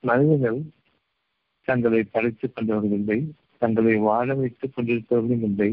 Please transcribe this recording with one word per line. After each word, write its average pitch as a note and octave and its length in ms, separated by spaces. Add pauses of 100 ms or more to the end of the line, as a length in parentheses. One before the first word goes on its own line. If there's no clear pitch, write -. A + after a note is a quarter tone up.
மனிதர்கள் C3 540 (1080)
தங்களை A#2 320 (140)
படைத்துக் A#2 400
கொண்டவர்கள் G#2+ 420
இல்லை, G#2 200 (440)
தங்களை A2+ 340 (120)
வாழ A2+ 200 (140)
வைத்துக் C3 340
கொண்டிருப்பவர்களும் A#2 760
இல்லை G2+ 240